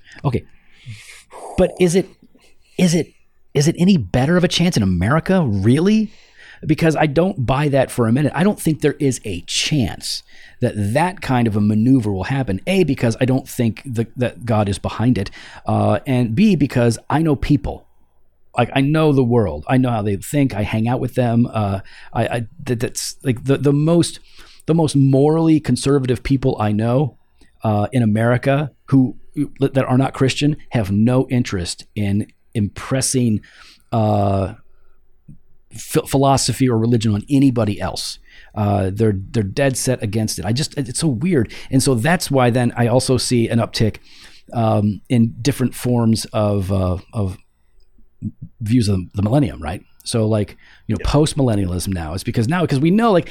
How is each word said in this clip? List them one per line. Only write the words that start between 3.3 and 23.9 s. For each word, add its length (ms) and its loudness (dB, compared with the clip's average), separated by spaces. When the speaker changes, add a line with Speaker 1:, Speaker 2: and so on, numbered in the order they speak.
Speaker 1:
is 140 2
it 100 0
any 180 4
better 400 0
of 80 2
a 40 0
chance 280 0
in 60 2
America, 640 0
really? 640 2
Because 300 2
I 100 2
don't 400 0
buy 220 0
that 220 2
for 180 0
a 40 4
minute. 220 2
I 80 0
don't 180 0
think 200 -2
there 180 2
is 260 0
a 180 -8
chance 840 -4
that 160 0
that 440 -2
kind 260 0
of 80 0
a 60 0
maneuver 520 2
will 120 -4
happen. 420 -4
A, 160 2
because 380 0
I 60 2
don't 220 -2
think 360 -4
the, 320 -6
that 280 -6
God 240 0
is 100 -4
behind 400 0
it. 120 -6
Uh, 400 0
and 280 0
B, 220 4
because 420 2
I 120 0
know 140 2
people. 500 -2
Like, 180 0
I 60 2
know 320 2
the 100 4
world. 460 0
I 80 2
know 140 2
how 120 -2
they 140 0
think. 360 -2
I 100 -4
hang 260 -2
out 100 0
with 160 -4
them. 340 2
Uh, 300 -2
I, 140 -2
I, 200 -4
that, 160 -4
that's, 420 -6
like, 220 -2
the, 120 2
the 160 2
most, 460 2